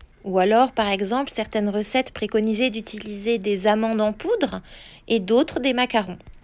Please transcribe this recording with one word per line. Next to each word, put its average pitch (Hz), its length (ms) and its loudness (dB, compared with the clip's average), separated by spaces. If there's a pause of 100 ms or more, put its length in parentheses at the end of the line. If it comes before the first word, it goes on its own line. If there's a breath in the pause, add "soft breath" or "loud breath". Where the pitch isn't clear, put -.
(240)
Ou 185 140 0
alors, 226 340 4
par 214 160 0
exemple, 208 460 -2
certaines 214 340 -2
recettes 208 440 -2
préconisaient 220 580 0
d'utiliser 214 640 -6
des 202 300 -2
amandes 220 340 2
en 214 140 2
poudre 311 480 -2 (460 loud breath)
et 226 120 2
d'autres 233 400 2
des 262 140 2
macarons. 226 440 0 (260)